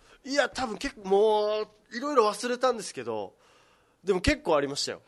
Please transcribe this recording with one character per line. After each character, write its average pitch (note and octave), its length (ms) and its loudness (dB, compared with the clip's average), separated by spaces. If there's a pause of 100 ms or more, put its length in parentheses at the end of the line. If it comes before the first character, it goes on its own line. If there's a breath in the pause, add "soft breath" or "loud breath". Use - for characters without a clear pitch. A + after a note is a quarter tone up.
(240 soft breath)
い C4 100 -8
や、 C4+ 140 2
多 B3+ 180 -6
分 G#3 120 -6
結 C4+ 180 -8
構 G3+ 120 -12
も G#3 380 4 (160)
う、 G#3+ 60 -10 (280)
い A#3+ 40 -8
ろ D4 120 -4
い C#4+ 40 2
ろ G#3+ 120 6
忘 G#3 200 -4
れ A#3+ 100 -2
た B3+ 140 2
ん A#3+ 40 -2
で G#3 60 -8
す - 100 -10
け B2+ 120 -8
ど、 G#2+ 300 -6 (680)
で F#3+ 100 0
も F#3 80 0
結 G3 220 -2
構 E3 140 2
あ C#3+ 40 4
り C#3+ 80 -2
ま C#3 80 -6
し - 80 -4
た A#2+ 80 -6
よ。 F2 160 -12